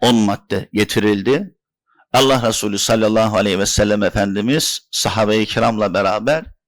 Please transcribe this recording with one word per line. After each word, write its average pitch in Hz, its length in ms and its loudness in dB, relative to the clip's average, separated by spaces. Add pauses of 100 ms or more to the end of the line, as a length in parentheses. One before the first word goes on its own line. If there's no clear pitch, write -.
on 120 140 4
madde 101 580 -2
getirildi. 107 840 0 (580)
Allah 131 340 2
Resulü 107 320 -2
sallallahu 110 580 2
aleyhi 98 220 0
ve 101 60 0
sellem 104 380 0
Efendimiz 101 880 -2
sahabe-i 107 540 0
kiramla 107 480 -2
beraber 107 520 0 (220)